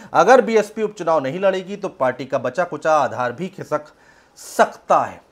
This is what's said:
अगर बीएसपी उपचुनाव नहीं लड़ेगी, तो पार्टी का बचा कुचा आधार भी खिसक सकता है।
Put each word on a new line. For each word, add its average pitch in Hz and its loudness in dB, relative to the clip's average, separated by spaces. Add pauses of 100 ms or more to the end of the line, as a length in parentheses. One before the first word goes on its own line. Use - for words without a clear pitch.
(140)
अगर 220 6
बीएसपी 214 0
उपचुनाव 165 -2
नहीं 135 -6
लड़ेगी, 190 -2
तो 196 -10
पार्टी 131 -4
का - -6
बचा 131 -4
कुचा 156 0
आधार 123 -2
भी 147 -8
खिसक 151 -6 (540)
सकता - 0
है। 98 -10 (100)